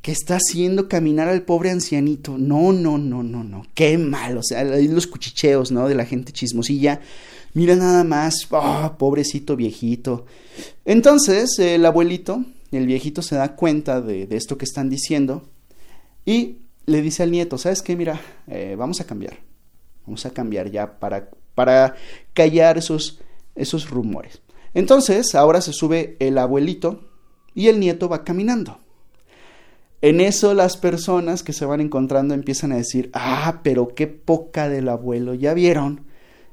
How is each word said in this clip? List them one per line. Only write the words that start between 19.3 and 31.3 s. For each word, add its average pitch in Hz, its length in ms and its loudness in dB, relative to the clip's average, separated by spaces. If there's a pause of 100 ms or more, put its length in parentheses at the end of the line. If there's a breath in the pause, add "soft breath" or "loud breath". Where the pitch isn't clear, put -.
Vamos 110 200 -12
a 127 60 -10
cambiar 104 400 -6
ya 104 280 -8
para, 101 300 -8 (260)
para 131 400 6 (380 loud breath)
callar 160 440 4
esos, 156 420 -6 (360 soft breath)
esos 151 340 -6
rumores". - 520 -6 (320 soft breath)
Entonces, 196 600 4
ahora 160 260 6
se 151 120 -6
sube 160 460 -2
el 135 180 0
abuelito 143 720 -2 (440)
y 202 140 0
el 220 120 6
nieto 175 300 0
va 160 140 -6
caminando. 202 560 -4 (1200 soft breath)
En 151 180 6
eso, 202 340 4
las 185 240 2
personas 175 640 -2